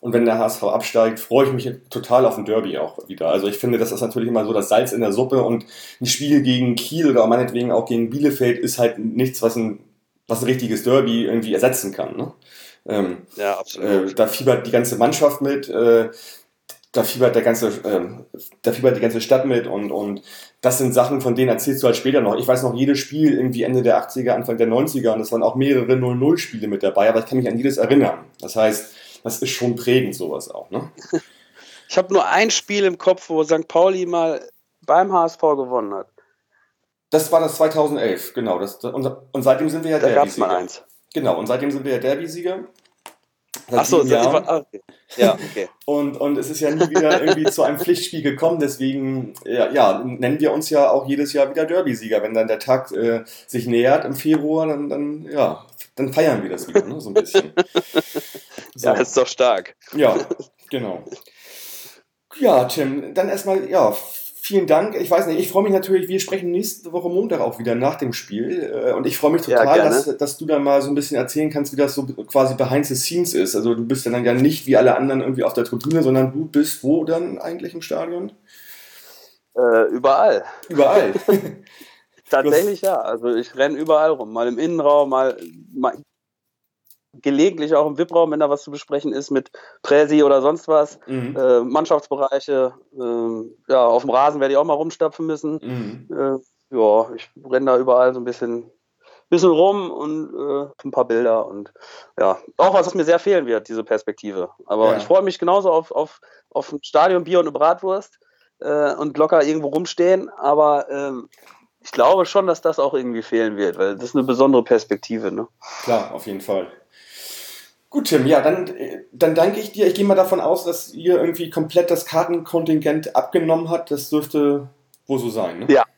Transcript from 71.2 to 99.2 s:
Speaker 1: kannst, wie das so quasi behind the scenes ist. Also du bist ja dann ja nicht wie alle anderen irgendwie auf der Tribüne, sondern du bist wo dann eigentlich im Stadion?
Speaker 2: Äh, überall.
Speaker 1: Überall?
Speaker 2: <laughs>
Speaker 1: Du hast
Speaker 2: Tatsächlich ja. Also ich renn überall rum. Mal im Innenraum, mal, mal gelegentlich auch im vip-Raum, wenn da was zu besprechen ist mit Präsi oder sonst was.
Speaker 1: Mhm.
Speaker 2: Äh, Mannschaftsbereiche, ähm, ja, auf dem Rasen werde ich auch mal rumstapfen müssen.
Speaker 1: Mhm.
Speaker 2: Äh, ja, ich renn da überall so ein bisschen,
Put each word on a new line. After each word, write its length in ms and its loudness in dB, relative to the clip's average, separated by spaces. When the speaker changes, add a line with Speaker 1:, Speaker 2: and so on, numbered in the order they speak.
Speaker 1:
kannst, 240 -6
wie 40 -8
das 180 0
so 100 -4
quasi 480 0
behind 320 0
the 80 -6
scenes 400 -4
ist. 220 0
Also 180 0
du 140 -4
bist 180 -2
ja 60 -2
dann 120 -2
ja 120 2
nicht 320 2
wie 100 6
alle 200 6
anderen 240 0
irgendwie 220 -2
auf 100 -2
der 100 0
Tribüne, 400 -2
sondern 280 2
du 140 -6
bist 380 -2
wo 220 0
dann 340 -4
eigentlich 340 -10
im 80 -12
Stadion? 520 -8
Speaker 2:
Äh, 320 4
überall. 540 2
Speaker 1:
Überall? 440 2
Speaker 2:
<laughs> 360 -2
Speaker 1:
Du 0 -
hast 160 2
Speaker 2:
Tatsächlich 340 2
ja. 200 0
Also 340 -4
ich 200 -6
renn 200 0
überall 360 2
rum. 220 -6
Mal 140 -2
im 120 -4
Innenraum, 500 2
mal, 280 0
mal 200 -2
gelegentlich 540 0
auch 120 4
im 120 -8
vip-Raum, 320 2
wenn 80 -4
da 100 2
was 140 -2
zu 80 -18
besprechen 420 -6
ist 180 -8
mit 200 -2
Präsi 400 4
oder 180 6
sonst 260 0
was. 380 2
Speaker 1:
Mhm. 320 -8
Speaker 2:
Äh, 240 4
Mannschaftsbereiche, 1120 0
ähm, 520 -4
ja, 160 6
auf 160 4
dem 80 -6
Rasen 320 2
werde 120 0
ich 40 4
auch 80 4
mal 80 0
rumstapfen 520 -4
müssen. 340 -6
Speaker 1:
Mhm. 80 -10
Speaker 2:
Äh, 40 -8
ja, 400 2
ich 140 -18
renn 200 -2
da 100 4
überall 360 4
so 60 -8
ein 60 -8
bisschen, 440 -8